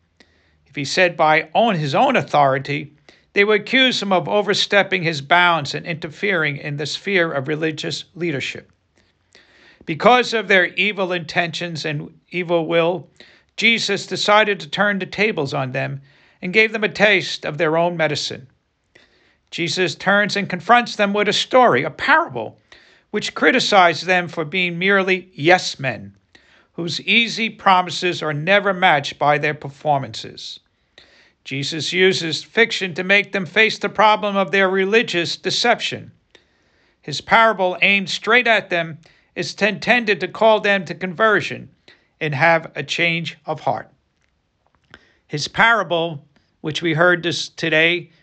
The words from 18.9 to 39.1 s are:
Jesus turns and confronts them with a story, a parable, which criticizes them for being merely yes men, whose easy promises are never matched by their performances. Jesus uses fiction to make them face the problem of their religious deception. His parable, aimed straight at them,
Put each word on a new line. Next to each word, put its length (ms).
Jesus 440
turns 420
and 100
confronts 500
them 180
with 120
a 60
story, 520
a 60
parable, 680
which 240
criticizes 720
them 240
for 160
being 340
merely 540
yes 480
men, 340
whose 280
easy 480
promises 720
are 120
never 400
matched 440
by 200
their 160
performances. 1040
Jesus 480
uses 540
fiction 480
to 100
make 300
them 140
face 320
the 100
problem 480
of 140
their 180
religious 680
deception. 760
His 220
parable, 580
aimed 300
straight 360
at 220
them, 300